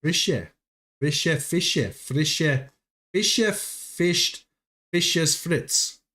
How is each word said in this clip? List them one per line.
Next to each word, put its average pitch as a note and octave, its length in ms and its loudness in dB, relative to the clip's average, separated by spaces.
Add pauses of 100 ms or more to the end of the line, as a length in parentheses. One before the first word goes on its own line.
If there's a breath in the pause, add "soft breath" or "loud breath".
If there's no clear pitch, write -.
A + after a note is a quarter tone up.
Fische. D3 500 -2 (500)
Fische, D3+ 360 2
Fische, D#3 540 0
Frische. C#3+ 800 0 (440)
Fische G#3+ 380 2
fischt - 920 -2 (460)
Fischer's E3 420 2
Fritz. - 680 -2 (140)